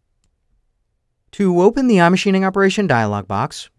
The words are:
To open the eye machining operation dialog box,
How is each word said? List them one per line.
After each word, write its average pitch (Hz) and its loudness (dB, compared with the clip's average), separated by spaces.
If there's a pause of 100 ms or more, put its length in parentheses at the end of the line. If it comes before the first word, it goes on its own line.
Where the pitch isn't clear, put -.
(1300)
To 180 0
open 247 2
the 190 4
eye 170 4
machining 190 0
operation 196 -2
dialog 107 -2
box, 107 -8